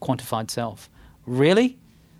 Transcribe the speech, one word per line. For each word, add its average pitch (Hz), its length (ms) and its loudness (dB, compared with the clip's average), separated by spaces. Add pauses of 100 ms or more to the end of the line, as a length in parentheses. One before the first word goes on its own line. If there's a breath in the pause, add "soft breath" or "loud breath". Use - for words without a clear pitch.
quantified 120 480 -4
self. 113 400 -8 (380 soft breath)
Really? 170 500 4 (440 soft breath)